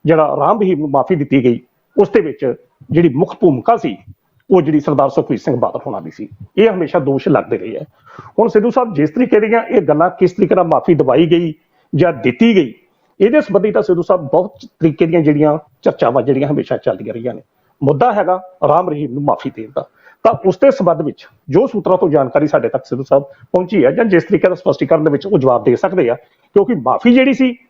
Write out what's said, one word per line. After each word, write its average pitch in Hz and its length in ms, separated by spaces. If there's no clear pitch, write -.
ਜਿਹੜਾ 151 340
ਰਾਮ 185 220
ਰਹੀਮ 185 180
ਨੂੰ 151 120
ਮਾਫੀ 139 240
ਦਿੱਤੀ 135 280
ਗਈ, 120 160
ਉਸ 202 140
ਦੇ 220 120
ਵਿੱਚ 139 320
ਜਿਹੜੀ 170 180
ਮੁੱਖ 143 320
ਭੂਮਿਕਾ 139 360
ਸੀ 113 180
ਉਹ 185 120
ਜਿਹੜੀ 151 180
ਸਰਦਾਰ 139 300
ਸੁਖਬੀਰ - 280
ਸਿੰਘ 139 200
ਬਾਦਲ 120 280
ਹੋਣਾ 104 140
ਦੀ 80 120
ਸੀ। 107 160
ਇਹ 220 120
ਹਮੇਸ਼ਾ 180 300
ਦੋਸ਼ 135 280
ਲੱਗਦੇ 110 300
ਰਹੇ 101 200
ਆ। - 60
ਹੁਣ 220 80
ਸਿੱਧੂ 214 220
ਸਾਹਿਬ, 233 240
ਜਿਸ 151 160
ਤਰੀਕੇ 240 300
ਦੀਆਂ 220 240
ਇਹ - 180
ਗੱਲਾਂ, 156 280
ਕਿਸ 180 240
ਤਰੀਕੇ 180 220
ਨਾਲ 180 100
ਮਾਫੀ 160 300
ਦਵਾਈ 139 300
ਗਈ 170 280
ਜਾਂ 165 200
ਦਿੱਤੀ 151 420
ਗਈ, 147 180
ਇਹਦੇ 240 220
ਸੰਬੰਧੀ 196 300
ਤਾਂ 214 100
ਸਿੱਧੂ 180 200
ਸਾਹਿਬ 175 300
ਬਹੁਤ 180 340
ਤਰੀਕੇ 160 260
ਦੀਆਂ 165 160
ਜਿਹੜੀਆਂ 151 360
ਚਰਚਾਵਾਂ 127 420
ਜਿਹੜੀਆਂ 139 260
ਹਮੇਸ਼ਾ 131 280
ਚੱਲਦੀਆਂ 107 360
ਰਹੀਆਂ 117 200
ਨੇ। 98 80
ਮੁੱਦਾ 143 320
ਹੈਗਾ 196 260
ਰਾਮ 170 220
ਰਹੀਮ 147 240
ਨੂੰ 143 100
ਮਾਫੀ 135 320
ਦੇਣ 113 200
ਦਾ। 135 120
ਤਾਂ 165 80
ਉਸ 190 120
ਦੇ 277 140
ਸੰਬੰਧ 170 300
ਵਿੱਚ - 260
ਜੋ 175 180
ਸੂਤਰਾਂ 185 300
ਤੋਂ 180 120
ਜਾਣਕਾਰੀ 139 380
ਸਾਡੇ 131 220
ਤੱਕ - 160
ਸਿੱਧੂ 131 180
ਸਾਹਿਬ 139 200
ਪਹੁੰਚੀ 180 640
ਹੈ 131 60
ਜਾਂ 190 140
ਜਿਸ 180 180
ਤਰੀਕੇ 190 260
ਦਾ 180 60
ਸਪਸ਼ਟੀਕਰਨ 156 480
ਦੇ 156 80
ਵਿੱਚ 143 160
ਉਹ 196 100
ਜਵਾਬ 127 260
ਦੇ 123 120
ਸਕਦੇ 180 340
ਆ, 135 60
ਕਿਉਂਕਿ - 680
ਮਾਫੀ 127 320
ਜਿਹੜੀ 262 200
ਸੀ 254 220